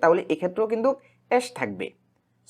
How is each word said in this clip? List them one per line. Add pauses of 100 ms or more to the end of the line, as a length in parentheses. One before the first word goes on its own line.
তাহলে (120)
এক্ষেত্রেও
কিন্তু (400)
এস (140)
থাকবে। (640)